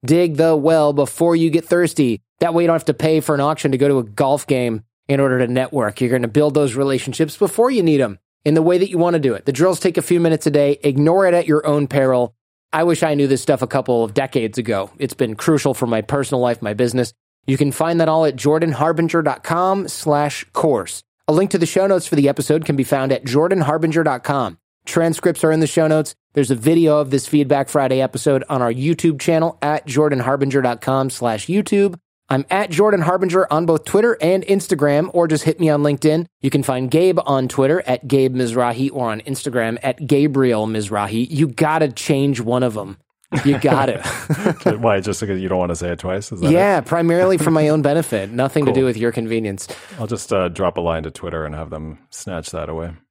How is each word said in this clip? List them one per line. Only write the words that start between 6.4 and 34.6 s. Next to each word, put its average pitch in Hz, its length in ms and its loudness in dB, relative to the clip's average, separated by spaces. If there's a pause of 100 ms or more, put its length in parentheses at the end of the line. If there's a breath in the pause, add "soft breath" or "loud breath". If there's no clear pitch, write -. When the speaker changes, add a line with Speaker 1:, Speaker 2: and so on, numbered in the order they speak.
Speaker 1:
those 139 200 2
relationships 139 640 -2
before 226 340 2
you 254 100 0
need 156 200 4
'em 104 180 -4 (260)
in 147 100 2
the 160 80 4
way 175 140 4
that 180 140 0
you 175 80 -2
wanna 170 220 2
do 131 140 0
it. - 120 -8
The 139 60 -2
drills 165 260 2
take 180 180 -2
a 180 60 -2
few 175 160 2
minutes 160 300 2
a - 20 0
day. 143 320 2
Ignore 156 460 4
it 175 60 4
at 170 120 2
your 151 180 2
own 147 220 0
peril. 131 480 0 (380)
I 160 100 2
wish 170 220 2
I 156 100 0
knew 143 140 2
this 131 120 2
stuff 135 220 0
a 123 60 -4
couple 123 340 0
of 107 120 -4
decades 127 440 -2
ago. 104 400 -4
It's 131 160 -6
been 107 220 -4
crucial 147 380 2
for - 120 -4
my 117 140 0
personal 135 400 -2
life, 120 200 0
my 107 140 -6
business. 120 380 0 (340)
You 135 100 0
can 143 140 0
find 165 300 0
that 160 80 4
all 160 160 2
at 143 100 0
jordan 151 380 0
harbinger 165 500 0
dot 147 220 -2
com 185 420 0
slash 147 680 -2
course. 123 520 -2 (240)
A 156 40 2
link 190 200 2
to 196 60 0
the 165 80 2
show 185 200 2
notes 190 220 0
for 165 80 0
the 139 120 4
episode 151 360 0
can 151 100 -2
be 135 80 0
found 135 300 0
at 123 120 -4
jordan 156 360 2
harbinger 156 420 0
dot 135 220 -2
com. 120 340 -2 (280)
Transcripts 165 580 0
are 160 80 4
in 160 80 2
the 156 80 2
show 160 180 2
notes. 156 300 0 (160)
There's 135 180 0
a 135 60 2
video 156 420 4
of 143 120 -2
this 135 180 -2
Feedback 139 400 2
Friday 131 320 0
episode 131 480 0
on 139 120 0
our 120 120 0
YouTube 147 480 -2
channel 165 420 0
at 147 240 -2
jordan 143 320 2
harbinger 135 440 0
dot 120 180 0
com 135 300 -2
slash 113 360 -4
YouTube. 202 480 0 (340)
I'm 139 220 0
at 190 200 -2
Jordan 190 320 2
Harbinger 180 500 2
on 165 140 0
both 160 180 2
Twitter 220 360 2
and 185 260 2
Instagram, 165 680 0